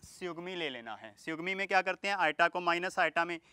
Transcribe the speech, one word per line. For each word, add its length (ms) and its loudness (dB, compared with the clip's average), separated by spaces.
स्युग्मी 500 -10
ले 140 -4
लेना 260 -10
है। 220 -16
स्युग्मी 380 -6
में 120 -2
क्या 160 6
करते 240 -4
हैं, 100 0
आयटा 300 4
को 140 -4
माइनस 380 0
आयटा 260 2
में, 140 -6